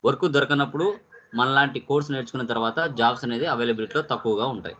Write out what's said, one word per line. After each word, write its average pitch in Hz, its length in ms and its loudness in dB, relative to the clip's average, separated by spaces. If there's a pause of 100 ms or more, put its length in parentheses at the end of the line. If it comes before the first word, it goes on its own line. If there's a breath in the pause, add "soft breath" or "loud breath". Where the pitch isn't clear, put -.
వర్క్ 139 320 2
దొరకనప్పుడు 143 520 2 (540)
మనలాంటి 135 480 2
కోర్స్ 147 260 0
నేర్చుకున్న 123 380 -6
తర్వాత 113 260 0 (200)
జాబ్స్ 120 300 2
అనేది 120 260 -2
అవైలబిలిటీలో 117 480 0 (100)
తక్కువగా 110 420 0
ఉంటాయి. 87 240 -12